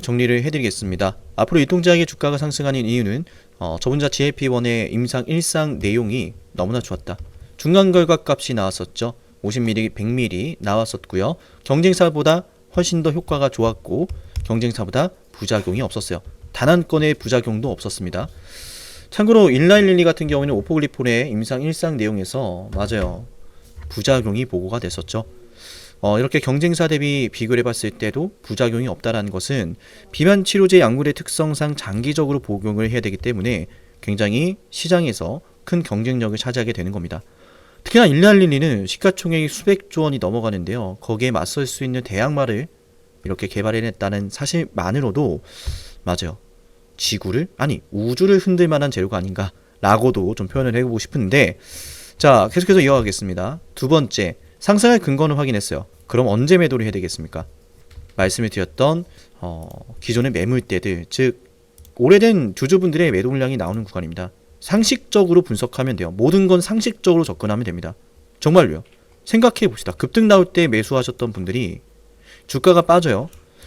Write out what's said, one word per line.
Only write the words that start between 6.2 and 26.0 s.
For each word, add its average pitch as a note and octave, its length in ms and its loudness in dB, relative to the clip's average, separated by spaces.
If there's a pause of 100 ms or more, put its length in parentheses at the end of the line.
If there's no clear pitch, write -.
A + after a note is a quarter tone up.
너무나 G#2 280 -4
좋았다. - 360 -10 (400)
중간 F#3 340 4
결과값이 D#3+ 640 2
나왔었죠. G2 600 -6 (280)
오십 A2+ 200 -2
밀리, A2 260 0
백 G2+ 180 -8
밀리 A#2+ 540 -4
나왔었고요. G#2 760 -2 (300)
경쟁사보다 E3 800 2 (320)
훨씬 E3+ 260 0
더 D#3 80 0
효과가 D3 380 0
좋았고 A2+ 580 -2 (380)
경쟁사보다 A#2 680 -2 (220)
부작용이 G#2 480 -2
없었어요. F#2+ 400 -6 (320)
단 B2+ 160 -2
한 E3+ 180 4
건의 D3+ 280 0
부작용도 A#2+ 560 -4
없었습니다. F#2+ 580 -8 (840)
참고로 G#3+ 400 6
일라일릴리 F3+ 540 6
같은 E3 220 0
경우에는 C#3+ 280 0
오포글리폴의 C3 760 0
임상 A2+ 320 -4
일상 D#3+ 340 -4
내용에서, G#2 800 -4
맞아요, G2+ 520 -4 (640)
부작용이 A#2 560 0
보고가 F#2+ 340 -6
됐었죠. F#2+ 460 -8 (760)